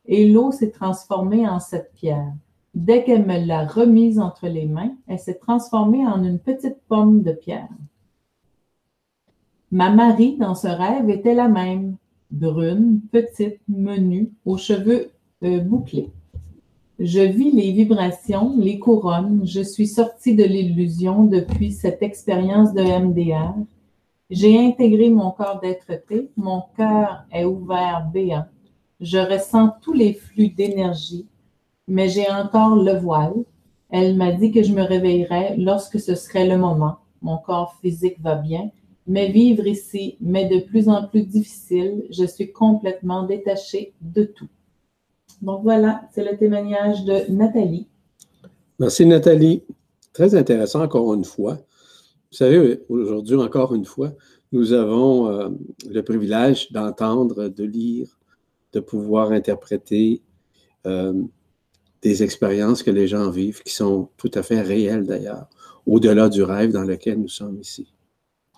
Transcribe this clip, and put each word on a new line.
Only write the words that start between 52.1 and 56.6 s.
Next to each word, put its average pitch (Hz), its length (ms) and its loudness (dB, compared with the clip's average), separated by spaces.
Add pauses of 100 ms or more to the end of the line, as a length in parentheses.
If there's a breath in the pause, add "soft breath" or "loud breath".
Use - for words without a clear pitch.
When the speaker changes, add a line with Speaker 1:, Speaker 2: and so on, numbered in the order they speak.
Speaker 2:
Vous - 80 -20
savez, 135 520 4
aujourd'hui 110 480 -2
encore 127 360 0
une 104 120 -4
fois, 143 260 -8 (400 soft breath)
nous 120 220 0
avons, 120 560 2
euh, 101 180 -6 (420)
le 107 140 -6
privilège 113 720 -2